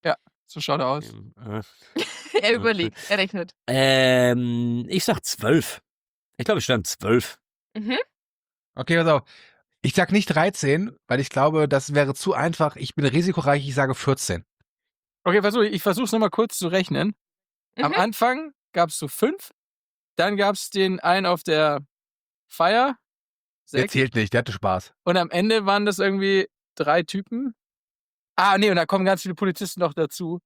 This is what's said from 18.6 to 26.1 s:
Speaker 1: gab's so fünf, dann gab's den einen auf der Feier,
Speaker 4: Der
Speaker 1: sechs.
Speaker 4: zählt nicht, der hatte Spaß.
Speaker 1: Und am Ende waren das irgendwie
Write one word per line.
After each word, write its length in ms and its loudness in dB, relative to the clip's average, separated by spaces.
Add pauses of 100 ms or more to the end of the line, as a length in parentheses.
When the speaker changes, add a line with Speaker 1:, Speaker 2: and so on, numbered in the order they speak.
Speaker 1:
gab's 260 0
so 80 -6
fünf, 440 -2 (680)
dann 180 2
gab's 340 0
den 300 0
einen 260 2
auf 180 0
der 360 2 (680)
Feier, 480 2 (720)
Speaker 4:
Der 120 -2
Speaker 1:
sechs. 100 -4
Speaker 4:
zählt 220 0
nicht, 180 0
der 60 4
hatte 120 -6
Spaß. 420 -4 (120)
Speaker 1:
Und 100 2
am 160 0
Ende 340 0
waren 200 2
das 140 -2
irgendwie 500 0 (260)